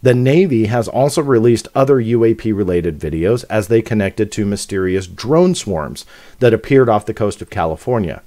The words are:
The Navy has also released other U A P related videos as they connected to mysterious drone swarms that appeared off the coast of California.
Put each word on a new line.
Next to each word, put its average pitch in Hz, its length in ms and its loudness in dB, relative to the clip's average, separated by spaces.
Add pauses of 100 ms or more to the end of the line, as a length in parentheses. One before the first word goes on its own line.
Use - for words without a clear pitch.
The 123 140 4
Navy 131 520 2
has 113 200 -2
also 139 340 0
released 120 540 2
other 135 260 2
U 113 240 0
A 113 100 4
P 110 180 -4
related 87 480 -2
videos 82 500 -2
as 107 160 -2
they 113 160 2
connected 104 500 -2
to 104 140 -2
mysterious 95 640 -4
drone 160 460 0
swarms 80 500 -6 (340)
that 120 160 4
appeared 131 340 2
off 104 180 0
the 110 80 -6
coast 101 280 -6
of - 80 -16
California. 87 760 -4